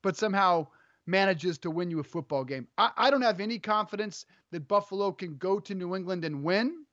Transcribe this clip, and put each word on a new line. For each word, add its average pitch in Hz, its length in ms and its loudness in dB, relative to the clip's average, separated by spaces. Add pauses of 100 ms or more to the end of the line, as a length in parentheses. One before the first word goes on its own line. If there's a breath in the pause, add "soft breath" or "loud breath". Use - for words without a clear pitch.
but 190 160 0
somehow 190 500 4 (380 soft breath)
manages 180 540 2
to 170 120 -4
win 175 180 -4
you 160 120 -4
a - 20 -8
football 143 400 -4
game. 131 240 -8 (100)
I, 220 200 4
I 254 120 4
don't 277 120 4
have 214 180 2
any 220 180 -4
confidence 208 680 -4 (260 soft breath)
that 170 160 -8
Buffalo 202 460 0
can 160 240 -10
go 196 240 0
to 202 120 -10
New 180 220 -4
England 180 300 -4
and 143 180 -4
win. 240 500 0